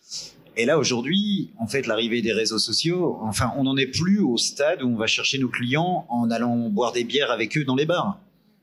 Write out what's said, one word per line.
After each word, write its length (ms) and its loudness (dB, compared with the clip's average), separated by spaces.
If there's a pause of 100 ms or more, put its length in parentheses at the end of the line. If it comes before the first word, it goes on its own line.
(560)
Et 80 2
là, 140 4
aujourd'hui, 800 0
en 80 -6
fait, 200 -2
l'arrivée 360 0
des 100 0
réseaux 260 0
sociaux, 640 0
enfin, 380 -2
on 60 2
n'en 120 0
est 100 2
plus 340 2
au 180 2
stade 440 0
où 60 2
on 80 0
va 100 0
chercher 320 0
nos 120 0
clients 580 -2
en 220 0
allant 400 0
boire 220 0
des 120 0
bières 260 0
avec 280 -2
eux 60 0
dans 120 0
les 80 2
bars. 340 0 (440)